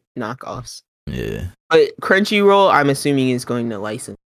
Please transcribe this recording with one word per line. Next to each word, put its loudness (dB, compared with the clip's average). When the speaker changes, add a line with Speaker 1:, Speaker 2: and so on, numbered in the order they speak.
Speaker 1:
knockoffs. -12
Speaker 2:
Yeah. -8
Speaker 1:
But 6
Crunchyroll, 4
I'm 4
assuming, 0
is -4
going -6
to -8
license. -10